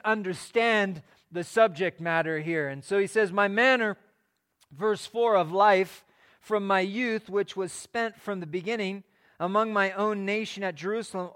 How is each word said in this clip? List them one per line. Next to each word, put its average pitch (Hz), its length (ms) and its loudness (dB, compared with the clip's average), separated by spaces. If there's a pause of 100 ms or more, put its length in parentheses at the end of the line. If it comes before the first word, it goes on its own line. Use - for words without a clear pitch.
understand 214 1000 0 (280)
the 175 120 -6
subject 185 580 2
matter 165 380 0
here." 156 280 -2
And 139 160 -8
so 196 140 0
he 196 80 4
says, 202 260 0
"My 202 160 2
manner," 226 500 2 (800)
verse 202 300 -2
four, 233 300 2
"of 170 160 2
life 190 520 4 (380)
from 208 240 -2
my 196 140 2
youth, 214 500 -4
which 196 260 -4
was 185 160 -6
spent - 480 -6
from 196 200 -6
the 175 80 -10
beginning 190 560 -6 (360)
among 208 320 0
my 196 200 2
own 202 340 -2
nation 202 380 -4
at 185 100 -4
Jerusalem, 185 600 -6